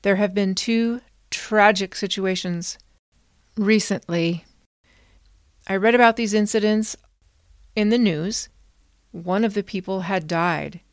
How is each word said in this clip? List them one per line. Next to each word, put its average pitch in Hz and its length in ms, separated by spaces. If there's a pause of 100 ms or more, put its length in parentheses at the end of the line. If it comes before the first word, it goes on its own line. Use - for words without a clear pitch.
There 196 140
have 196 180
been 196 200
two 233 460 (300)
tragic 202 640
situations 185 800 (760)
recently. 185 880 (1200)
I 190 80
read 220 220
about 233 180
these 220 200
incidents 214 640 (800)
in 208 140
the 240 100
news. 185 500 (640)
One 180 340
of 202 100
the 202 100
people 190 380
had 175 260
died. 165 520 (120)